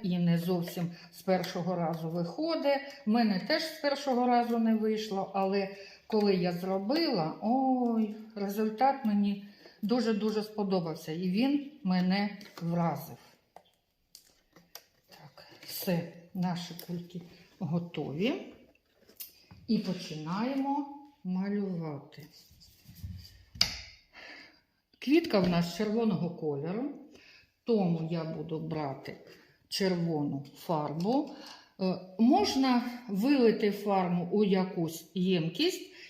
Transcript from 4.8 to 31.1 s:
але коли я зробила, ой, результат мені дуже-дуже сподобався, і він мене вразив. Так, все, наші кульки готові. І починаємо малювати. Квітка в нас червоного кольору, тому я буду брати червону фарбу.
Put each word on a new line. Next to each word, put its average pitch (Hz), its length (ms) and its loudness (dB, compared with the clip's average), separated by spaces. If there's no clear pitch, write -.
але 196 340 2
коли 208 280 4
я 175 180 2
зробила, 190 920 0
ой, 240 720 2
результат 220 680 0
мені 202 400 2
дуже-дуже 214 600 2
сподобався, 175 680 -2
і 180 160 -2
він 269 420 2
мене 185 540 2
вразив. 165 560 -2
Так, - 380 -20
все, - 480 -2
наші 175 400 -2
кульки 175 340 -8
готові. 170 960 -4
І 220 100 2
починаємо 220 1080 -4
малювати. 185 1040 -4
Квітка 302 360 4
в 180 80 4
нас 170 280 2
червоного 208 540 2
кольору, 165 600 -4
тому 170 460 2
я 165 140 -2
буду 160 360 -6
брати 156 580 -6
червону 165 800 0
фарбу. 170 760 0